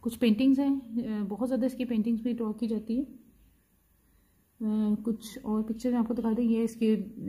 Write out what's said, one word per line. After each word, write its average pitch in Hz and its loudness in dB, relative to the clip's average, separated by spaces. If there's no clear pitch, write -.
कुछ 233 -4
paintings 262 4
हैं, 269 0
अ, 214 -2
बहुत 208 -4
ज़्यादा 254 0
इसकी 254 -4
paintings 226 0
भी 240 -2
ड्रॉ 220 -2
की 220 -4
जाती 220 -2
है। - -6
अ, 226 -6
कुछ - -6
और 214 0
picture 226 -2
मैं 247 2
आपको 233 0
दिखा 226 0
दूँ। 240 2
ये 226 2
इसकी 220 0